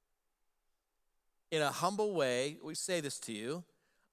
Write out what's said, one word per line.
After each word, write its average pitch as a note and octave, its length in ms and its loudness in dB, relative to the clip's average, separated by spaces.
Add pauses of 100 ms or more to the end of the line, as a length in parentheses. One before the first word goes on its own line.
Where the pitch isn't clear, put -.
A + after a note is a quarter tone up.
(1500)
in D#3+ 100 2
a C#3 100 4
humble G3+ 420 2
way, C3+ 480 2
we D#3 140 -8
say F3+ 260 0
this C#3 200 -4
to A2+ 120 -6
you, B2+ 320 -4 (480)